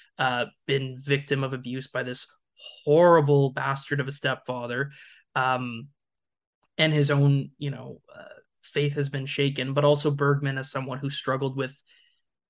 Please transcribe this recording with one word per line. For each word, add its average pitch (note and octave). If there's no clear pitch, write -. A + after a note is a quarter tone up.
uh, B2
been C3+
victim C#3
of C3
abuse B2+
by B2+
this B2
horrible D3
bastard C#3
of C3
a C#3
stepfather, B2+
um, B2+
and D#3
his D3
own, C#3+
you C#3+
know, B2+
uh, -
faith C#3+
has C#3+
been C3+
shaken, C#3
but C#3+
also D3
Bergman C#3+
as C3
someone C3
who C#3
struggled C3
with C3